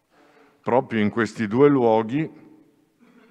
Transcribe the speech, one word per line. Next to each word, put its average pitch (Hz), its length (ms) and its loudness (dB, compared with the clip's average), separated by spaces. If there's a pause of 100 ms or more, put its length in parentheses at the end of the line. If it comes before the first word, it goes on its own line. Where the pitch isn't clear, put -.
(600)
proprio 113 400 -2
in 104 100 0
questi 110 360 -4
due 123 220 4
luoghi, 120 760 0 (880)